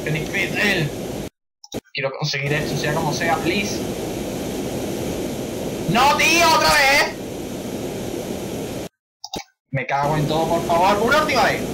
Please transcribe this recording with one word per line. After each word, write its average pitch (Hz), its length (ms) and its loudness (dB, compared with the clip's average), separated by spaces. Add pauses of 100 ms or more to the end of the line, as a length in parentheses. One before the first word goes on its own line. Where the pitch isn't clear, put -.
¡Qué 147 60 -2
difícil! 175 800 0 (1040)
Quiero - 240 -4
conseguir 143 340 -2
esto, - 240 -2
sea 151 160 -2
como 160 220 0
sea, 165 220 0
please. 196 420 -2 (2000)
¡No, 294 300 6
tío! 330 360 6
¡Otra 320 140 4
vez! 294 460 4 (2500)
Me 131 160 -4
cago 143 320 0
en 147 100 0
todo, 160 180 2
por - 200 0
favor. 185 360 4
¡Una 294 200 4
última 269 220 4
vez! 127 180 2 (120)